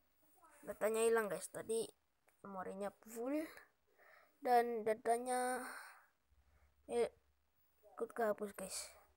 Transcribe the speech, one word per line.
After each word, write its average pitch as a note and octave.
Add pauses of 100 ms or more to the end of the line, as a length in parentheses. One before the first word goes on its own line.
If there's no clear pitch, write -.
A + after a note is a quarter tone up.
(600)
Datanya A3
hilang, A3
guys. F3
Tadi A3+ (560)
memorinya F#3+ (160)
full C4+ (960)
dan A#3+
datanya B3 (1200)
eh, A#3+ (880)
ikut A#3
kehapus, G#3+
guys. - (240)